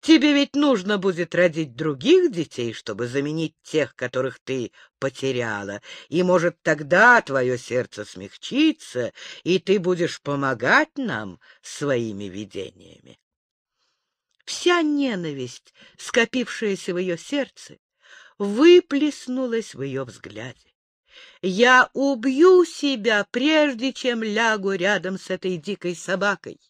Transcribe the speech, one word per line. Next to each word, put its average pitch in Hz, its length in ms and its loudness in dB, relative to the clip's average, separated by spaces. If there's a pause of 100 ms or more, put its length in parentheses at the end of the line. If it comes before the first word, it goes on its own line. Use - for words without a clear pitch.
Тебе 294 320 6
ведь 285 220 0
нужно 214 420 0
будет 175 380 -4
родить 160 400 0
других 160 560 2
детей, 127 420 -6
чтобы 110 340 -8
заменить 151 540 -4
тех, 147 340 -4
которых 127 440 -6
ты 127 320 -6 (260)
потеряла, 117 840 -6 (280)
и, 175 140 0
может, 175 400 2
тогда 175 580 4
твоё 127 360 -2
сердце 117 460 -6
смягчится, 123 1080 -4 (300)
и 180 160 0
ты 196 200 0
будешь 175 420 -2
помогать 139 760 0
нам 110 420 -8 (220)
своими 117 640 -4
видениями. 92 920 -16 (1200)
Вся 349 380 0
ненависть, 190 920 -4 (220)
скопившаяся 226 1000 -4
в - 20 -2
её 180 200 -4
сердце, - 600 -8 (600)
выплеснулась 262 1400 2
в 123 60 -10
её 135 240 -6
взгляде. 113 680 -18 (680)
«Я 240 520 4
убью 277 720 6
себя, 220 640 -2
прежде 269 640 2
чем 240 300 -4
лягу 214 480 -2
рядом 190 480 -2
с - 100 -18
этой 185 280 -4
дикой 180 380 -8
собакой!» 190 640 -4 (100)